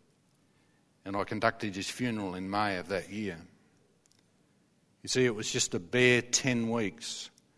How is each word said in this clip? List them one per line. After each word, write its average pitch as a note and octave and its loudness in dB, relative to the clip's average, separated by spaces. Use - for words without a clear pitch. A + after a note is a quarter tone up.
and G2 -6
I G2 0
conducted A2 0
his F#2+ -4
funeral A2 -4
in F#2 -6
May G2+ 0
of E2 -8
that F2+ -4
year. G2+ -4
You G#2+ -8
see, B2+ 4
it A#2 2
was A2 -4
just - 0
a G#2+ 0
bare B2 6
ten A#2+ 0
weeks - -4